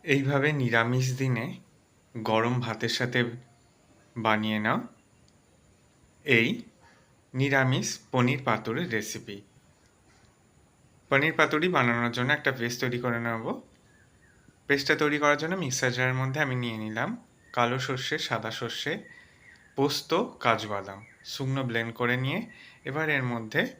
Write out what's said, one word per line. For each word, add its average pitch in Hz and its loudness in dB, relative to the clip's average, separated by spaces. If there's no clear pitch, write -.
এইভাবে 139 2
নিরামিষ 120 2
দিনে 127 0
গরম 113 2
ভাতের 113 -4
সাথে 123 0
বানিয়ে 107 2
নাও 135 2
এই 120 4
নিরামিষ 135 2
পনির 131 2
পাতুরির 117 -2
রেসিপি। 104 -6
পনির 147 4
পাতুরি 156 4
বানানোর 120 2
জন্য 127 0
একটা 143 0
পেস্ট 120 -4
তৈরি 123 -2
করে 120 0
নেব। 113 -4
পেস্টটা 139 2
তৈরি 147 2
করার 147 6
জন্য 165 -2
মিক্সার 127 0
জারের 127 0
মধ্যে 135 -2
আমি 131 -2
নিয়ে 113 -4
নিলাম 113 -4
কালো 123 2
সর্ষে, 131 -4
সাদা 110 -4
সর্ষে, 123 -6
পোস্ত, 139 0
কাজু 110 2
বাদাম 98 -8
শুকনো 135 -4
ব্লেন্ড 117 -2
করে 120 2
নিয়ে 151 -2
এবার 156 -2
এর 131 0
মধ্যে 117 -2